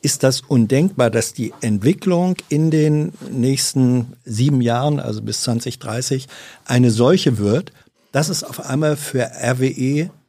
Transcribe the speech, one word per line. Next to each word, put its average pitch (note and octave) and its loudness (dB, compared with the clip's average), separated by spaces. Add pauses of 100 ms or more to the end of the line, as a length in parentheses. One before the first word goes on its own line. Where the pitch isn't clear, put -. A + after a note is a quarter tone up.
ist - -4
das C3 0
undenkbar, C3 2
dass A2 -2
die A2+ -8
Entwicklung D#3 0 (140)
in D#3 2
den D3+ 2 (180)
nächsten B2+ 0 (120)
sieben B2+ 0
Jahren, B2 0
also G#2+ -6
bis A2 -6
zwanzig A#2+ -4
dreißig, C3 -6 (380)
eine B2 4
solche B2+ 4
wird, G#2 0 (400)
dass D3 0
es E3+ -6
auf - -12
einmal D3 0
für C3+ -4
R B2 -2
W C3 2
E C#3+ -2 (200)